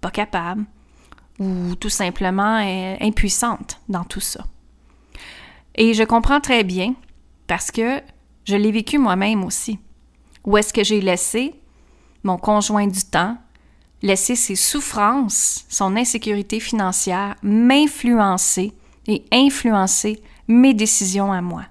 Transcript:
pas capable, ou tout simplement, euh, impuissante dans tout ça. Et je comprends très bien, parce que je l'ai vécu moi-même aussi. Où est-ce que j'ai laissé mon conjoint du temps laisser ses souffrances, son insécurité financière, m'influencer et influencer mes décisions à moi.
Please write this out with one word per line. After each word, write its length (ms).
pas 100
capable, 540
ou 380
tout 120
simplement, 720
euh, 400
impuissante 880
dans 160
tout 160
ça. 240
Et 180
je 80
comprends 380
très 240
bien, 320
parce 240
que 320
je 100
l'ai 160
vécu 260
moi-même 460
aussi. 340
Où 140
est-ce 160
que 100
j'ai 180
laissé 540
mon 140
conjoint 480
du 160
temps 340
laisser 360
ses 180
souffrances, 1120
son 280
insécurité 640
financière, 840
m'influencer 1300
et 240
influencer 880
mes 260
décisions 600
à 80
moi. 300